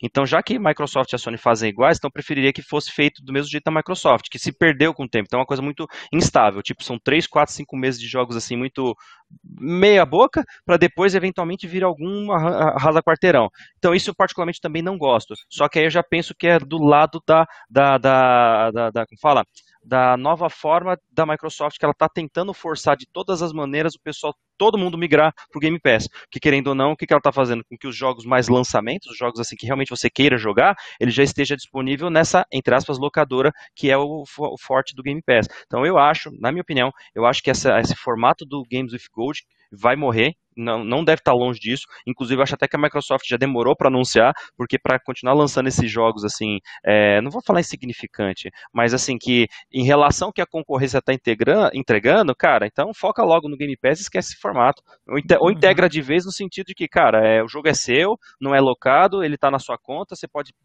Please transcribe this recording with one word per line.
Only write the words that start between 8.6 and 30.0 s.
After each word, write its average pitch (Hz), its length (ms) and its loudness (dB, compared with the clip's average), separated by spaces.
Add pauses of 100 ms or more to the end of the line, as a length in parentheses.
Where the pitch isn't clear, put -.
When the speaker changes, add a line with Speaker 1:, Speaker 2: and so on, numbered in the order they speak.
Speaker 1:
meia 180 640 2
boca, 208 400 2 (180)
pra 175 140 4
depois, 175 380 2
eventualmente, 185 520 -4
vir 185 160 -4
algum 185 480 -4
arra-, 160 440 0
arrasa 156 260 0
quarteirão. 156 480 2 (280)
Então, 175 160 2
isso 190 180 -2
eu 180 40 -18
particularmente 175 460 -4
também 165 220 -8
não 185 160 -8
gosto. 123 340 0 (160)
Só - 180 -2
que - 120 -2
aí 156 60 4
eu 160 40 0
já 165 140 0
penso - 320 -6
que - 120 -4
é 170 120 4
do 139 180 -6
lado 151 480 4
da, 160 220 4 (200)
da, 139 300 4
da, 120 760 4
da, 113 200 -2
da, 113 160 -4
como - 120 -20
fala? 139 240 4 (420)
Da 127 320 2
nova 156 320 -2
forma 175 480 -2 (140)
da 160 160 0
Microsoft, 151 500 -6
que - 80 -2
ela 147 80 0
tá - 160 -2
tentando 175 440 -8
forçar 151 440 -2
de 127 80 -20
todas 185 380 -6
as 165 100 -6
maneiras 151 400 -4
o - 80 -20
pessoal, 151 340 -8 (220)
todo 220 220 2
mundo 180 180 -4
migrar 156 340 4 (200)
pro - 80 -14
Game 156 200 0
Pass. 113 300 2 (220)
Que, - 80 -14
querendo 139 300 2
ou 139 60 -2
não, 135 180 2
o - 40 -6
que - 80 -10
que - 80 0
ela 147 80 4
tá 139 100 2
fazendo? 120 320 -2
Com 120 140 -18
que - 100 -14
os 123 80 -10
jogos 123 300 -6
mais 123 220 2
lançamentos, 123 640 0
os 113 60 -20
jogos 120 220 -6
assim 117 160 -8
que 113 120 -14
realmente 135 220 -4
você 120 200 -4